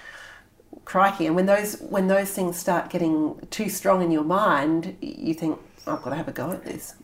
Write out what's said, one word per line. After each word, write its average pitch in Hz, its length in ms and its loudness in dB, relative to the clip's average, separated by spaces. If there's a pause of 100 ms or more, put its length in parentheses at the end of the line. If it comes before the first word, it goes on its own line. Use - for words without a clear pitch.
(840)
Crikey. 196 420 2
And 160 100 2
when 185 100 4
those, 208 340 2
when 190 280 0
those 196 220 4
things 175 260 -2
start - 340 0
getting 160 600 0
too 214 180 -4
strong 185 340 2
in 170 80 2
your 151 140 2
mind, 165 760 2
y-, - 160 -8
you - 160 -2
think, 160 240 -4 (280)
"I've - 160 -4
gotta 139 140 -6
have 165 120 -6
a - 40 -6
go 131 180 -4
at - 140 -8
this." - 400 -10